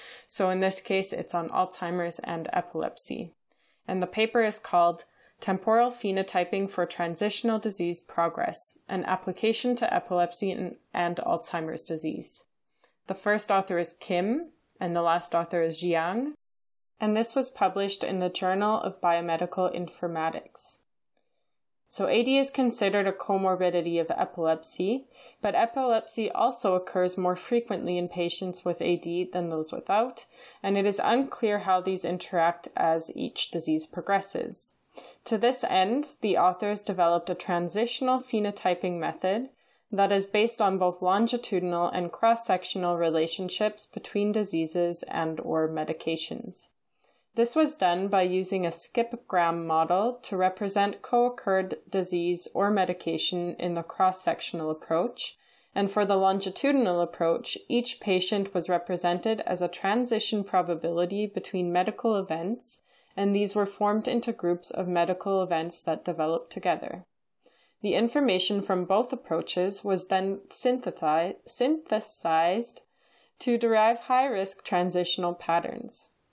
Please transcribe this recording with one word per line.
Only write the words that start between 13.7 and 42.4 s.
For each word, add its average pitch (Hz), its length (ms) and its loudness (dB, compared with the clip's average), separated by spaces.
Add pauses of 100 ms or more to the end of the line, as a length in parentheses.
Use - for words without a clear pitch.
is 170 200 -4
Kim, 214 520 -2 (280)
and 175 160 -2
the 170 60 2
last 170 320 0
author 170 300 0
is 165 180 -2
Jiang, 180 520 0 (640)
and 214 180 2
this 226 160 0
was 262 160 0
published 190 540 -2
in 190 160 -4
the 180 100 0
Journal 196 520 0
of 185 200 -6
Biomedical 175 760 0
Informatics. 165 1040 -6 (1080)
So - 200 -2
A 220 140 4
D 262 160 4
is 269 140 2
considered 202 560 2
a 190 40 0
comorbidity 180 880 2
of 165 120 0
epilepsy, 180 960 -2 (340)
but 208 140 0
epilepsy 233 720 0
also 220 460 2
occurs 180 420 0
more 180 180 2
frequently 190 640 -2
in 175 120 -2
patients 180 540 -4
with 175 160 -2
A 175 160 2
D 170 280 -2
than 175 260 -4
those 156 220 -4
without, 226 540 -2 (360)
and 196 160 0
it 196 80 2
is 196 180 0
unclear 226 580 2
how 185 200 2
these 185 240 -2
interact 175 640 0 (100)
as 165 380 2
each - 340 -4
disease 156 380 -2
progresses. - 880 -4 (480)
To 226 140 -2
this 240 260 2
end, 214 420 2 (160)
the 202 160 2
authors 196 440 2
developed 175 480 2
a 180 40 0
transitional 214 840 0
phenotyping 190 800 -2
method 190 480 -2 (420)
that 196 220 2
is 196 140 2
based 214 340 0
on 196 180 2
both 180 240 0
longitudinal 185 880 2
and 175 240 -2
cross-sectional 185 840 2